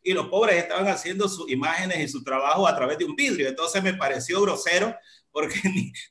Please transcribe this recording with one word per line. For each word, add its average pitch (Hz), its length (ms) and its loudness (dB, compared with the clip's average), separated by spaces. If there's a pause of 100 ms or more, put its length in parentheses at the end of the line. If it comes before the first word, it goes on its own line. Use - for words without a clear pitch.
y 185 100 0
los 160 140 0
pobres 202 300 4
estaban 175 320 0
haciendo 190 400 -2
sus 170 220 -8
imágenes 165 500 -2
y 143 80 -2
su 131 160 -8
trabajo 139 420 2
a 160 100 6
través 139 220 0
de 175 60 0
un 151 100 -4
vidrio. 214 340 2
Entonces 165 340 -2
me 185 120 2
pareció 139 480 -2
grosero 185 520 2 (360)
porque 151 300 -4
<laughs> - 40 -2
ni, 190 280 0 (180)